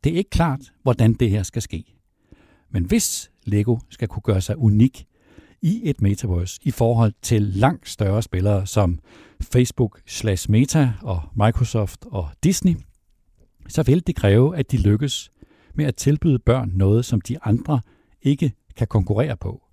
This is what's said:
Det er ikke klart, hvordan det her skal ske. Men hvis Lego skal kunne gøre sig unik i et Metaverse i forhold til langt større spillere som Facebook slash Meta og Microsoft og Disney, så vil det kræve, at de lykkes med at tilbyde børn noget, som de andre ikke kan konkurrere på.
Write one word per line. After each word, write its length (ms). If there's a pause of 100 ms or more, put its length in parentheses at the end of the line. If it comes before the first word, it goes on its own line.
Det 80
er 40
ikke 140
klart, 300 (220)
hvordan 320
det 160
her 120
skal 200
ske. 220 (840)
Men 140
hvis 460 (140)
Lego 340 (120)
skal 180
kunne 140
gøre 180
sig 180
unik 460 (580)
i 220
et 180
Metaverse 600
i 80
forhold 420 (100)
til 200
langt 460
større 340
spillere 440
som 320 (420)
Facebook 680
slash 440
Meta 420 (100)
og 200 (140)
Microsoft 720
og 220 (160)
Disney, 300 (920)
så 140
vil 240
det 100
kræve, 400
at 160
de 40
lykkes 540 (440)
med 100
at 120
tilbyde 420
børn 360
noget, 300
som 160
de 220
andre 380 (420)
ikke 300 (240)
kan 100
konkurrere 500
på. 260 (100)